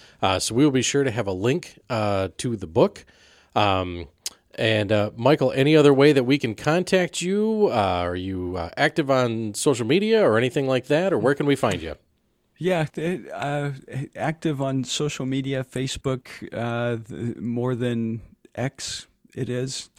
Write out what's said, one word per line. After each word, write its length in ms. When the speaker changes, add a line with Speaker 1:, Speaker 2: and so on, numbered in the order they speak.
Speaker 1:
Uh, 200
so 120
we 120
will 80
be 100
sure 220
to 80
have 160
a 40
link, 460
uh, 500
to 180
the 100
book. 380
Um, 540
and, 340
uh, 260
Michael, 360
any 240
other 180
way 180
that 120
we 140
can 180
contact 680
you? 480
Uh, 40
are 420
you, 400
uh, 200
active 360
on 420
social 320
media 420
or 100
anything 280
like 220
that, 240
or 60
where 180
can 100
we 80
find 260
you? 140
Speaker 2:
Yeah, 260
th-, 480
uh, 380
active 440
on 240
social 420
media, 360
Facebook, 640
uh, 440
th-, 280
more 380
than 480
X. 520
It 140
is 400